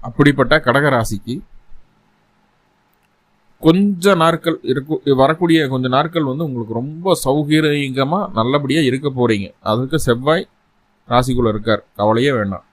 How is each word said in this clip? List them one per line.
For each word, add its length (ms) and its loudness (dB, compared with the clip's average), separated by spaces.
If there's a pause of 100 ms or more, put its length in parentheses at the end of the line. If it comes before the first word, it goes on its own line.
அப்படிப்பட்ட 600 4
கடக 260 2
ராசிக்கு 420 -4 (2250)
கொஞ்ச 600 4
நாட்கள் 400 0
இருக்கு, 640 -2
வரக்கூடிய 500 2
கொஞ்ச 140 -2
நாட்கள் 420 0
வந்து 200 -6
உங்களுக்கு 300 -6
ரொம்ப 440 -2
சௌகரியமா 960 0 (180)
நல்லபடியா 520 0
இருக்க 160 -4 (100)
போறீங்க. 320 0 (240)
அதுக்கு 340 -2
செவ்வாய் 400 0 (600)
ராசிக்குள்ள 480 0
இருக்கார், 280 -2 (120)
கவலையே 440 2
வேண்டாம். 320 -6